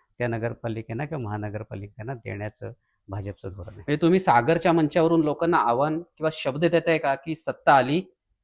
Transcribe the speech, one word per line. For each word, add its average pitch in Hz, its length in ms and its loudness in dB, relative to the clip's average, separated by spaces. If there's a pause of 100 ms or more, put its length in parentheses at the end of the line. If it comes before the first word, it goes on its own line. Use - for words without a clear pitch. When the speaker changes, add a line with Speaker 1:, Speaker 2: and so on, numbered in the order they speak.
(180)
Speaker 1:
त्या 123 100 -2
नगरपालिकेना 113 800 -6
किंवा 147 180 -8
महानगरपालिकांना 104 920 -8
देण्याचं 107 580 -10 (360)
भाजपचं 101 420 -10
धोरण 92 200 -14
आहे. 98 80 -18
Speaker 2:
म्हणजे 147 240 -4
तुम्ही 175 180 4
सागरच्या 165 520 2
मंचावरून 165 520 4
लोकांना 165 340 0
आव्हान 135 420 0
किंवा 156 340 -4
शब्द 147 320 -2
देताय 165 320 2
का 143 180 0
की 156 200 -8
सत्ता - 380 2
आली 135 280 4 (420)